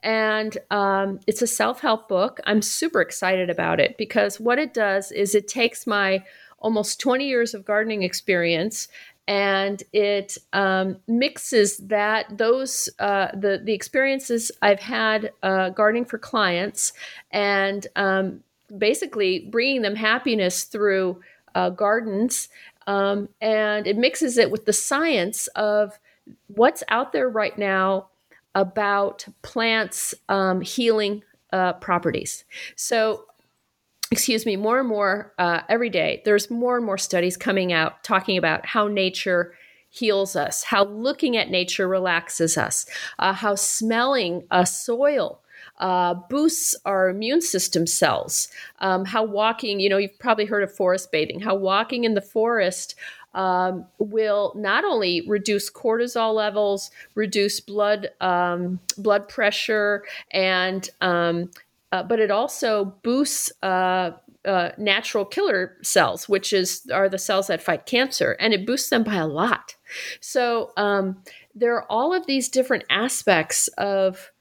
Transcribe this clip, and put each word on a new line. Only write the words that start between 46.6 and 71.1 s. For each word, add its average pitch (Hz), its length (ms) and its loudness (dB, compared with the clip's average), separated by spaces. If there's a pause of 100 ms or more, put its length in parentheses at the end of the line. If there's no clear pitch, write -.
our 190 240 4
immune 220 320 0
system 175 460 0
cells, - 600 0 (320)
um, 190 240 0
how 220 200 -2
walking, 214 560 0
you 196 80 4
know, 196 80 4
you've 202 220 -2
probably 220 260 2
heard 202 180 0
of 196 120 -4
forest 185 360 0
bathing, 156 300 -2
how 202 140 0
walking 208 500 0
in 226 100 2
the 202 60 2
forest, 214 760 -2 (400)
um, 185 520 0 (120)
will 208 580 0
not 208 280 0
only 202 440 0
reduce 202 420 0
cortisol 226 640 -2
levels, 208 560 0 (240)
reduce 202 460 0
blood, 208 500 -2 (100)
um, 180 600 0 (180)
blood 202 300 0
pressure, 208 760 0 (280)
and, 185 580 0 (100)
um, 175 500 0 (420)
uh, 185 100 -2
but 220 180 0
it 214 100 2
also 214 720 -2
boosts, 262 500 0 (100)
uh, 185 480 0 (340)
uh, 185 340 0
natural 208 460 0
killer 208 580 -2
cells, 143 460 2
which 196 240 0
is, 185 400 -2
are 196 160 2
the 190 100 -2
cells 196 300 0
that 165 140 -2
fight - 220 -2
cancer, 240 560 0
and 220 140 4
it 190 120 -2
boosts 254 240 -2
them 233 140 2
by 214 120 -2
a 160 100 0
lot. 170 500 -2 (440)
So, 233 560 -2
um, 196 460 0 (320)